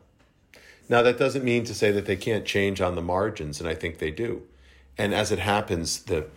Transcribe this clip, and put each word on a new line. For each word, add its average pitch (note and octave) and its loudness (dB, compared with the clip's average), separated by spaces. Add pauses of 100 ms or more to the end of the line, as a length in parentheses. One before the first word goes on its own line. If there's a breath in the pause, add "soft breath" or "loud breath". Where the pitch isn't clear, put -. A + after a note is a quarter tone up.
(880 loud breath)
Now, A#2+ 6
that A#2+ 6
doesn't C3+ 2
mean A#2+ 2
to A2+ -8
say G#2 2
that G2+ 0
they G2+ 0
can't G2+ -2
change G2 0
on F2+ 0
the E2+ -4
margins, F2+ -2
and E2 -6
I D#2+ -2
think D#2+ -6
they D#2+ -4
do. A2+ -6 (540 soft breath)
And G#2 0
as G#2 0
it F#2+ 0
happens, F2+ 0
the D#2+ -2